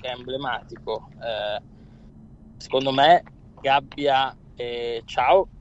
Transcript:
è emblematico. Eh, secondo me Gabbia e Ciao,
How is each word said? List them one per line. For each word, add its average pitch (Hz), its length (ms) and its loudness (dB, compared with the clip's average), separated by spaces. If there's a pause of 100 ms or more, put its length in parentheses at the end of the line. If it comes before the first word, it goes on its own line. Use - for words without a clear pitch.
è 127 80 -10
emblematico. 123 1000 -10 (120)
Eh, 107 400 -6 (960)
secondo 135 340 -2
me 151 320 6 (380)
Gabbia 135 760 0 (200)
e 120 500 -6
Ciao, 156 420 2 (140)